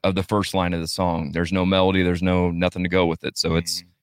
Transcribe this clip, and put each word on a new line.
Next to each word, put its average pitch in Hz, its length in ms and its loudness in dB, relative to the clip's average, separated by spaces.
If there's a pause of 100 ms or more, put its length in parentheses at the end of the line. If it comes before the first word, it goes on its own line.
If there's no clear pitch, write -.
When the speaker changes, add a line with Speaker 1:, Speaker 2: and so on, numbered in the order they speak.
Speaker 1:
of 92 100 2
the 92 80 -2
first 101 320 -2
line 90 200 0
of 85 60 -4
the 82 80 -6
song. 85 440 -2
There's 85 200 -2
no 92 120 2
melody. 95 380 2
There's 87 200 0
no 90 280 2
nothing 90 320 -2
to 90 60 -2
go 90 180 2
with 80 180 -2
it. - 140 -6
So 82 180 0
it's, 85 240 -4
Speaker 2:
Mm-hmm. - 80 -20 (140)